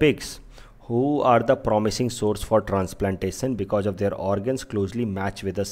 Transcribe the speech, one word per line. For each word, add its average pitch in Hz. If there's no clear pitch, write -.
pigs -
who 135
are 120
the 123
promising 107
source 104
for 110
transplantation 95
because 101
of 98
their 98
organs 101
closely 107
match 98
with 95
the 98